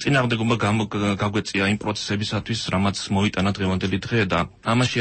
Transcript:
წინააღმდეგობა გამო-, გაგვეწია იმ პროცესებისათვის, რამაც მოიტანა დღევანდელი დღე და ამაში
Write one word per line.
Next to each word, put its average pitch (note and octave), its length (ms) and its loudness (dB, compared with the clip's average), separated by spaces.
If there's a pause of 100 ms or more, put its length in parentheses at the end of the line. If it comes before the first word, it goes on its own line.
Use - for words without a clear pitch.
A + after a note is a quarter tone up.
წინააღმდეგობა A#2+ 560 2
გამო-, G#2+ 320 0 (240)
გაგვეწია G2+ 560 0
იმ G#2 80 2
პროცესებისათვის, G#2 840 -4 (140)
რამაც G2 240 2 (160)
მოიტანა G2 400 2
დღევანდელი F#2+ 480 0
დღე A#2 200 0 (120)
და E2+ 60 2 (260)
ამაში A#2+ 360 2